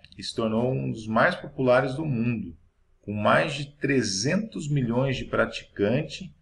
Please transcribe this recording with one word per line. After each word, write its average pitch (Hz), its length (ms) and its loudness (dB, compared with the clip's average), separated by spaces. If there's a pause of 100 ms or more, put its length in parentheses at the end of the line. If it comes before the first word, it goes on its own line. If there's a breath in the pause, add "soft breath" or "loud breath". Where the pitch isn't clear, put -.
(160 loud breath)
E 101 60 -14
se - 120 -10
tornou 113 380 0
um 135 180 -4
dos 110 160 -8
mais 127 280 2
populares 131 600 2
do 160 100 -4
mundo, 113 500 -2 (460)
com 104 100 -8
mais 131 400 2
de 143 240 -8
trezentos 139 920 0
milhões 127 480 0
de 113 80 -8
praticantes 113 1040 -2 (120)